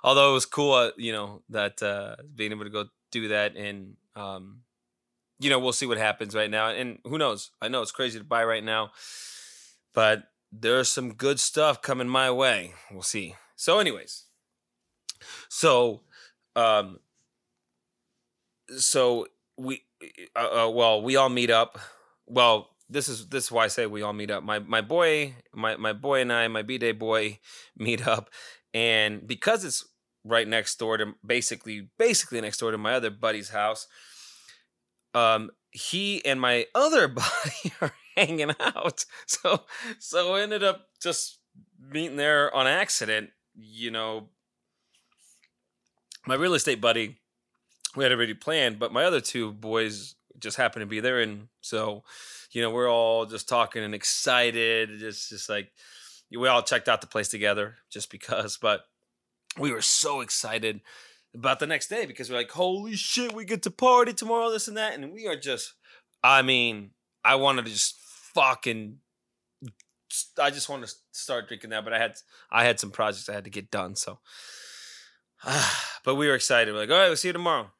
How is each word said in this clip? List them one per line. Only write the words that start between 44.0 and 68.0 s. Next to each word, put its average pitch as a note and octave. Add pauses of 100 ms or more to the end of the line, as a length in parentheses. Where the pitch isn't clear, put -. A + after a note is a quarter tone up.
my C3
real E3+
estate C3+
buddy, A2+ (800)
we C3+
had B2+
already A#2
planned, C3
but A2+
my B2+
other E3+
two A2+
boys A2 (220)
just A2
happened A#2+
to G#2
be G#2+
there. B2
And G#2+ (140)
so, G#2+ (460)
you A#2
know, A#2
we're B2
all A2+
just G#2+
talking A2+
and G#2+
excited. A2+
It's A2
just G#2
like, G2+ (580)
we A#2+
all B2
checked -
out A2+
the -
place G#2+
together G#2 (140)
just -
because, G#2+
but G#2 (760)
we D3
were A2+
so C#3+
excited A2 (520)
about C3
the D3+
next D3+
day G#3+
because B2
we're B2
like, A#2+
"Holy G3
shit, A#3+
we A3
get F#3
to G3
party B3
tomorrow, A#3
this A3
and G#3
that." G#3+
And C#3
we A3
are E3+
just, C3+ (480)
I C3+
mean, A#2+ (340)
I B2
wanted C3+
to A2+
just - (380)